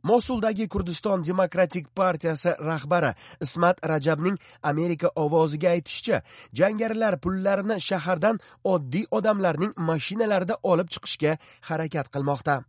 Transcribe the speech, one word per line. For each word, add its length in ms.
Mosuldagi 640
Kurdiston 540
Demokratik 580
partiyasi 560
rahbari 440
Ismat 320
Rajabning 480
Amerika 440
ovoziga 520
aytishicha, 460
jangarilar 640
pullarini 540
shahardan 520
oddiy 320
odamlarning 560
mashinalarida 680
olib 220
chiqishga 400
harakat 460
qilmoqda. 420